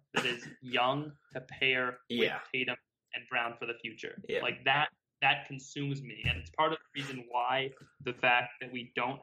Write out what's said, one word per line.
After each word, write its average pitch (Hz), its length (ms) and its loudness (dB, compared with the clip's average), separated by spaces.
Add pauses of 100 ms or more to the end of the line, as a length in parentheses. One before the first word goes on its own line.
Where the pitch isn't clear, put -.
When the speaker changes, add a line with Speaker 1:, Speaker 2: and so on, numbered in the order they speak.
(140)
Speaker 1:
that - 120 2
is 120 300 -4
Speaker 2:
<laughs> - 60 -20
Speaker 1:
young 127 500 2 (220)
to 131 80 -8
pair 127 560 2 (120)
with 120 100 0
Speaker 2:
Yeah. 98 180 2 (160)
Speaker 1:
Tatum 127 240 -2 (380)
and 120 140 -10
Brown 117 300 0
for 123 60 -8
the 117 160 -2
future. - 480 -10
Speaker 2:
Yeah. 104 120 0
Speaker 1:
Like, 120 240 -2
that, 147 240 4 (320)
that 143 260 4
consumes 139 560 -6
me. 110 260 -12
And 120 80 0
it's - 140 -12
part 156 200 4
of 156 60 -2
the - 240 -10
reason 131 280 -8
why 127 420 2 (320)
the 123 100 -2
fact 127 380 4 (100)
that 123 100 -12
we 123 240 -8
don't 127 280 -2